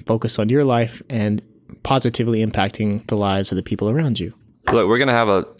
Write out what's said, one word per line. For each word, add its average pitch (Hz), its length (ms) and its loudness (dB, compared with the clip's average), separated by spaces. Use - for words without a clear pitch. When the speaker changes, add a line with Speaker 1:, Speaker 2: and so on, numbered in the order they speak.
Speaker 1:
focus 113 340 0
on 107 80 0
your 139 160 2
life 120 440 0
and 107 320 -2
positively 117 600 0
impacting 101 640 -2
the 110 100 -2
lives 98 360 0
of 92 40 -2
the 92 60 -2
people 104 260 -4
around 127 300 0
you. 85 160 -8
Speaker 2:
Look, 107 160 4
we're 117 100 4
gonna 135 140 2
have 117 160 2
a, 95 180 2